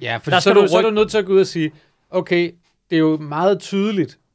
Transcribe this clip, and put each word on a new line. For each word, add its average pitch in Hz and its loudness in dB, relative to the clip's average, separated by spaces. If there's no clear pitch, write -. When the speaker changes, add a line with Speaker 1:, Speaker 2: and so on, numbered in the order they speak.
Speaker 1:
Ja, 117 -6
for - -10
Speaker 2:
Der - 2
Speaker 1:
så - 0
Speaker 2:
skal 196 2
Speaker 1:
er - 2
du, 202 6
Speaker 2:
du 196 4
Speaker 1:
så 170 2
er 190 2
du 220 0
Speaker 2:
rykke 214 -2
Speaker 1:
nødt 214 2
til 220 -4
at 202 0
gå 190 -2
ud 190 4
og 185 2
sige, 156 -4
"Okay, 175 -2
det 170 -2
er 160 2
jo 156 2
meget 156 -2
tydeligt, 196 -4